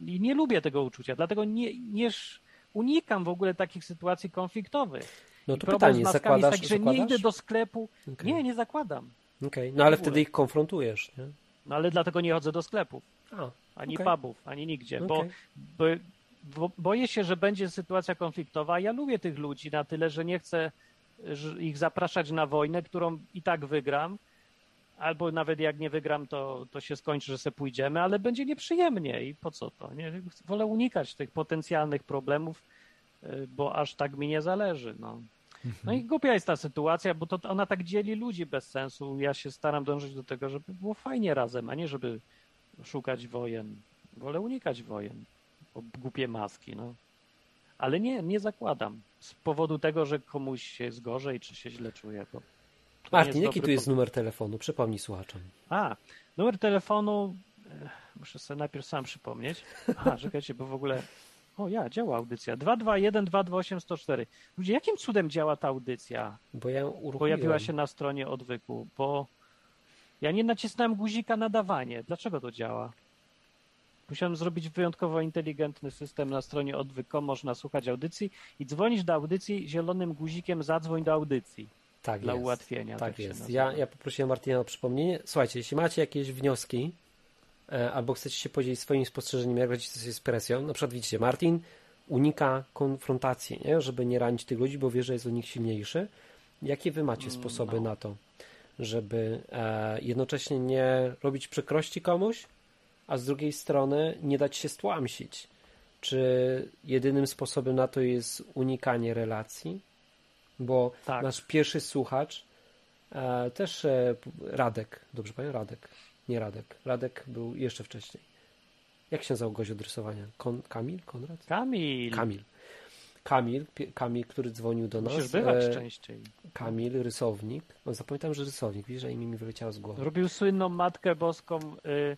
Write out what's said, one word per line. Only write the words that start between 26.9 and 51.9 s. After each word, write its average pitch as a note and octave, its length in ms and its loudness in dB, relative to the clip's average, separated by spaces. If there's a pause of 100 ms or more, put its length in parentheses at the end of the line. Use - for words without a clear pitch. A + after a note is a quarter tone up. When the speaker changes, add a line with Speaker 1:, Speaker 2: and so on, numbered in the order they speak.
Speaker 1:
skończy, D3 360 -2
że C3 60 -4
se - 140 -4
pójdziemy, C#3 500 0
ale G3 160 4
będzie A#3+ 260 0
nieprzyjemnie B3+ 800 0
i C#3 100 -8
po E3 160 -8
co A#2+ 200 -8
to, - 240 -14
nie? D#3+ 180 -8 (340)
Wolę G#3 200 0
unikać A3 480 0
tych C#3 160 -6
potencjalnych D3+ 720 0
problemów, C#3+ 600 -2 (600)
y, C3+ 260 -8
bo C3+ 280 0
aż D3 180 0
tak C#3 220 -2
mi D3 120 -2
nie D#3 140 0
zależy, E3+ 560 0
no. A2+ 220 -12 (440)
No A2 280 -4
i - 20 2
Speaker 2:
Mhm. B3 120 -2
Speaker 1:
głupia C#4 260 4
jest G3 140 4
ta E3 100 2
sytuacja, D#3+ 580 0
bo E3 120 -6
to, F#3 120 -4 (120)
ona G3 160 2
tak F#3+ 180 -2
dzieli G#3 300 -2
ludzi G#3+ 320 -4
bez C3+ 240 -4
sensu. C3+ 500 -6
Ja C#3+ 140 2
się C#3 160 -8
staram D3 340 0
dążyć C#3+ 300 -4
do C3+ 100 -12
tego, C3+ 240 -6
żeby D3 260 -10
było F#3+ 200 -6
fajnie A3+ 400 0
razem, A#2+ 360 -2
a C3 40 -4
nie D#3+ 140 -4
żeby B2 320 -6 (640)
szukać B2+ 420 -6
wojen. A2+ 500 -6 (400)
Wolę C#3 240 -6
unikać G3+ 420 -4
wojen, G#2+ 420 -8 (500)
bo A#2 80 -12 (160)
głupie B2+ 300 -4
maski, A2 480 -8
no. A#2+ 180 -12 (840)
Ale C3+ 220 2
nie, A#3+ 220 0
nie F#3+ 180 0
zakładam. D3 600 -2 (200)
Z - 140 -20
powodu D#3 440 0
tego, D#3 280 2
że D3 120 0
komuś C3+ 440 -6
się - 220 -8
jest A#2+ 180 -8
gorzej, B2 380 -4
czy - 140 -18
się - 160 -14
źle A#2 220 -10